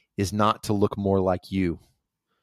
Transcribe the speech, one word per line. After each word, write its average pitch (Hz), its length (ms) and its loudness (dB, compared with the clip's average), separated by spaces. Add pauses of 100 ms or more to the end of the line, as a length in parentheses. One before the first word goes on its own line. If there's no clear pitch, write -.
(180)
is 101 120 0
not 107 340 0
to 107 100 -2
look 101 240 0
more 98 220 0
like 92 300 -2
you. 90 280 -2 (640)